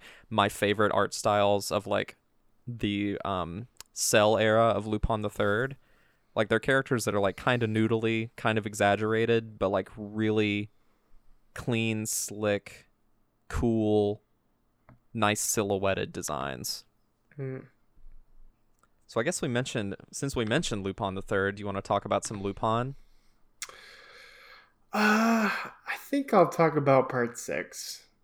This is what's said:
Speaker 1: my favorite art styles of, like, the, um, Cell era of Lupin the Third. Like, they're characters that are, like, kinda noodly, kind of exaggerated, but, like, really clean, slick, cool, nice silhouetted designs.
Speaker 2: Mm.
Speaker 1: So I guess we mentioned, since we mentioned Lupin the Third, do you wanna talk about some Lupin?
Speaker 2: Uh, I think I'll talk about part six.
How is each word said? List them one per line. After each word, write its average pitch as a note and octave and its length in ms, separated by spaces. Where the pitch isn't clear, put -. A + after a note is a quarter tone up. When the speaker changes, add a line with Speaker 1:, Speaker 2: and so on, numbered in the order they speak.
Speaker 1:
my G#2 200
favorite G#2 440
art G2+ 200
styles G#2 580
of, G#2 160
like, G2+ 280
the, G2+ 580
um, F#2 420
Cell G#2+ 440
era A2 300
of G#2+ 200
Lupin G#2+ 340
the G#2 80
Third. A2 460
Like, A2 140
they're A2+ 100
characters C3+ 460
that G#2 100
are, G2+ 60
like, G2 160
kinda A#2+ 300
noodly, A2+ 680
kind A2 220
of G#2 80
exaggerated, A2 920
but, G2 120
like, F#2+ 280
really G#2+ 720
clean, A2+ 520
slick, - 840
cool, G#2+ 720
nice G#2+ 280
silhouetted G2 720
designs. C2+ 720
Speaker 2:
Mm. C3 260
Speaker 1:
So A#2 120
I - 20
guess E3 180
we E3+ 60
mentioned, A#2+ 480
since - 240
we B2 80
mentioned A2 400
Lupin F#2+ 320
the F#2+ 60
Third, G2+ 340
do G2+ 60
you G2+ 40
wanna G2 160
talk G2+ 240
about G2+ 200
some G2+ 180
Lupin? A2+ 500
Speaker 2:
Uh, G#3+ 560
I - 480
think C#4 360
I'll F3 160
talk D#3+ 260
about C#3 340
part A#2+ 300
six. - 680